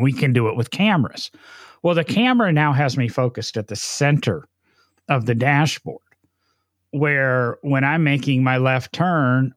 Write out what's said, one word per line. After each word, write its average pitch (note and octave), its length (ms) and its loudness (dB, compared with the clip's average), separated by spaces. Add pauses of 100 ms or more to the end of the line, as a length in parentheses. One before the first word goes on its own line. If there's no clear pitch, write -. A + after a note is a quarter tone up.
we C3 120 2
can C3 200 0
do A#2 140 2
it G#2+ 80 -2
with A#2+ 160 -4
cameras." F#3 580 0 (540)
Well, F3 100 2
the E3 100 0
camera A#3 480 2
now D3+ 220 4
has C3+ 240 0
me B2 100 0
focused A#2+ 480 -4
at G#2+ 120 -6
the G2+ 80 -10
center C#3+ 720 -2 (600)
of A#2+ 200 -2
the A#2+ 80 0
dashboard, C#3+ 640 -2 (880)
where C3+ 720 0
when C#3 220 0
I'm D#3 200 0
making C3+ 400 0
my B2+ 140 2
left C3 340 0
turn C3 640 0